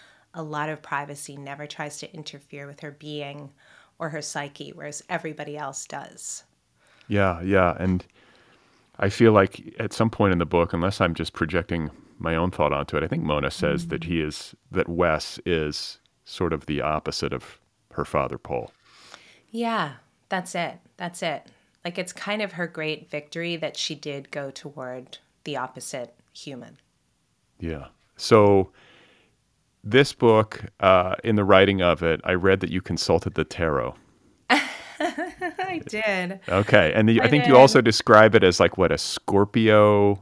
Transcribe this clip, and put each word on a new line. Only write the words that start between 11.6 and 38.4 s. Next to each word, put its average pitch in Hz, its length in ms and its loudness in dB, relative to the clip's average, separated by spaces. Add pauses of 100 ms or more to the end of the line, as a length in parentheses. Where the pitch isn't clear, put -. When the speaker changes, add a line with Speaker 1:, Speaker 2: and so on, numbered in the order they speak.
Speaker 2:
my 82 140 -4
own 87 160 -2
thought 73 220 0
onto 73 240 -4
it, 71 80 -2
I - 40 -4
think 85 140 -6
Mona 73 280 -2
says - 380 -4
that 73 140 -8
Speaker 1:
Mm. 82 40 -12
Speaker 2:
he 85 140 -2
is, - 340 -8 (180)
that 90 160 -2
Wes 85 580 -2
is 78 520 -4 (260)
sort 85 280 -6
of 76 140 -6
the 71 160 -6
opposite 73 500 -6
of - 280 -12 (320)
her - 120 -6
father, 65 340 -4
Paul. 60 340 -10 (800)
Speaker 1:
Yeah, 226 440 -6 (340)
that's 180 280 -6
it. 160 220 -6 (180)
That's 180 260 -12
it. 156 240 -6 (380)
Like, 175 120 -10
it's 180 160 -10
kind 208 300 -8
of 196 100 -8
her 170 140 -6
great 156 420 -8
victory 165 480 -8
that 160 200 -8
she - 180 -8
did 139 380 -12
go 139 180 -10
toward 131 680 -16 (260)
the 143 120 -8
opposite 127 580 -10 (180)
human. 135 460 -18 (800)
Speaker 2:
Yeah. 78 260 -8 (300)
So 101 560 4 (1120)
this 123 280 2
book, 110 520 2 (160)
uh, 92 420 4
in 107 140 0
the 104 80 2
writing 98 380 6
of 85 200 2
it, 82 220 0
I 92 100 -2
read 95 260 2
that 92 100 -6
you 90 120 -4
consulted 85 520 -2
the 78 100 -2
tarot. 71 500 -4 (260)
Speaker 1:
<laughs> - 300 -10
I 339 1400 -6
did. 196 640 -6
Speaker 2:
Okay. 95 460 4
And 107 140 4
the, 117 120 4
I - 40 2
Speaker 1:
I - 40 4
Speaker 2:
think 147 180 2
you 139 60 4
Speaker 1:
did. 123 80 12
Speaker 2:
also 135 200 10
describe 110 540 8
it 101 80 6